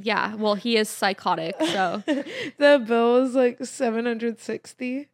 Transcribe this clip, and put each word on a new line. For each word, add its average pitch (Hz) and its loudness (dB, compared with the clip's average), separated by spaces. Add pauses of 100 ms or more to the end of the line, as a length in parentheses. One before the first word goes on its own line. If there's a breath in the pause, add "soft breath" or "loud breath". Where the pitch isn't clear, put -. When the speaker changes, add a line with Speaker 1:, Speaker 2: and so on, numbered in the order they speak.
Speaker 1:
Yeah, 208 -2
well, 208 0
he 233 0
is 214 2
psychotic, 180 -2
so. 202 -2
Speaker 2:
<laughs> 330 -4
The 285 6
bill 233 4
was, 254 -2
like, 247 2
seven 233 -4
hundred 226 -4
sixty. 254 -10